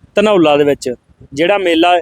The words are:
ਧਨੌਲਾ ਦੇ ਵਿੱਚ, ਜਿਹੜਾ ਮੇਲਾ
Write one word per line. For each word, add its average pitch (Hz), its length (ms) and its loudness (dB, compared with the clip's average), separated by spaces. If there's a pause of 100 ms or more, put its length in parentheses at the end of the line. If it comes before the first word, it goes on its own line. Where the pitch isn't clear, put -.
(160)
ਧਨੌਲਾ 185 420 2
ਦੇ 147 60 2
ਵਿੱਚ, 135 300 -4 (400)
ਜਿਹੜਾ 175 240 -2
ਮੇਲਾ 175 440 0